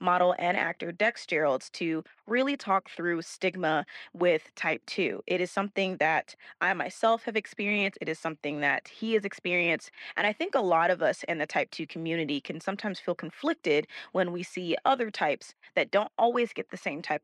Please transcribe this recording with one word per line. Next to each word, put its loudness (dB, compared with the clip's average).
model, 6
and 2
actor -2
Dex 0
Geralds 0
to -2
really 2
talk 0
through -2
stigma 0
with 2
type -2
two. -2
It 0
is 0
something -2
that 0
I 2
myself 0
have -2
experienced. -2
It -6
is -4
something -6
that 0
he -4
has 4
experienced. -2
And 2
I 0
think -4
a 4
lot 4
of 2
us 2
in -2
the -2
type -2
two -8
community -2
can -8
sometimes -6
feel -2
conflicted 0
when 0
we -6
see -4
other 2
types -2
that 0
don't 0
always 2
get -8
the -12
same -6
type -4